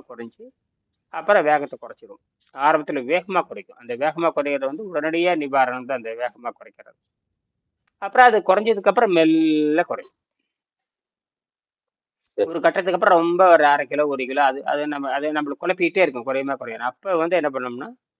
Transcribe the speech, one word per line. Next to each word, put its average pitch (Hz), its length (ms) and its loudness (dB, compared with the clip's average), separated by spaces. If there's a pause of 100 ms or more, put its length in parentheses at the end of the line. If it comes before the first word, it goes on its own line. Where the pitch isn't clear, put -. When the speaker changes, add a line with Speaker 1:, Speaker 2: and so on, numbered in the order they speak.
Speaker 1:
குறைஞ்சு, 117 360 -16 (640)
அப்புறம் 170 340 2
வேகத்தை 143 380 0
குறைச்சிரும். 110 420 -20 (300)
ஆரம்பத்துல 147 500 0
வேகமா 180 380 -2
குறைக்கும். - 360 -16
அந்த 120 180 -12
வேகமா 156 400 -2
குறையிறது 143 300 -2
வந்து 170 300 -8
உடனடியா 165 400 0
நிவாரணம் 131 500 -2
தான் 131 120 -6
அந்த 113 120 -10
வேகமா 120 400 -8
குறைக்கிறது. 113 480 -20 (1000)
அப்புறம் 233 300 4
அது 214 120 4
குறைஞ்சதுக்கு 208 480 2
அப்புறம் 208 240 2
மெல்ல 160 720 2
குறையும். - 300 -10 (2250)
Speaker 2:
சரி. 180 220 -4
Speaker 1:
ஒரு 165 120 -6
கட்டத்துக்கு 175 400 0
அப்புறம் 185 180 4
ரொம்ப 175 320 4
ஒரு 156 140 6
அரை 143 220 2
கிலோ, 147 200 0
ஒரு 135 180 -4
கிலோ, 135 180 0
அது, 135 220 0
அது 147 220 -4
நம்ம, 139 240 -6
அது 143 200 -4
நம்மளுக்கு 147 300 -6
குழப்பிக்கிட்டே 175 400 -2
இருக்கும், 131 220 0
குறையுமா 135 320 -4
குறையும். 117 260 -12
அப்ப 147 340 -6
வந்து 170 200 -2
என்ன 151 140 0
பண்ணோம்னா, 127 400 -8 (300)